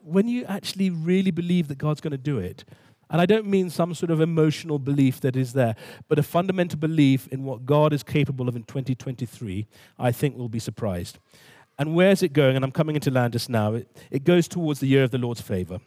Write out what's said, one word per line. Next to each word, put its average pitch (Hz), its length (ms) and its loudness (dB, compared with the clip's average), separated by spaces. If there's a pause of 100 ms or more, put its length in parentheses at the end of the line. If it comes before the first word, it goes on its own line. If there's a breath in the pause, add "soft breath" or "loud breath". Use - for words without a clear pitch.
when 196 280 2
you 247 160 -4
actually 190 440 -2
really 180 420 0
believe 175 360 0
that 143 100 -8
God's 151 220 -2
gonna 143 180 -6
do 135 220 -4
it, 92 240 -8 (460 soft breath)
and 160 120 2
I 180 40 4
don't 214 200 4
mean 190 240 2
some 170 240 -2
sort 165 180 -2
of 160 80 2
emotional 160 600 2
belief 135 420 2
that 127 160 -2
is 127 160 -2
there, 120 240 2 (320 loud breath)
but 151 100 2
a 147 40 4
fundamental 180 540 0
belief 147 520 2
in 135 160 -6
what 127 200 -10
God 147 280 4
is 143 100 -2
capable 131 460 -2
of 120 80 -4
in 117 60 -12
twenty 131 320 -6
twenty-three, 113 720 -8 (300 soft breath)
I - 140 0
think 131 240 -2
we'll 123 140 -8
be 113 100 -6
surprised. 98 600 -6 (600 soft breath)
And 156 140 -4
where's 190 300 4
it 156 100 0
going? 135 220 4
And 131 100 0
I'm 131 60 -4
coming 156 240 0
into 139 160 -2
land 123 220 2
just 120 180 -6
now. 107 240 0
It, - 120 -8 (220 loud breath)
it 143 140 -4
goes 175 240 4
towards 156 320 -4
the 139 80 -2
year 135 160 6
of 120 80 0
the 131 80 -4
Lord's 120 220 -6
favor. 92 460 -6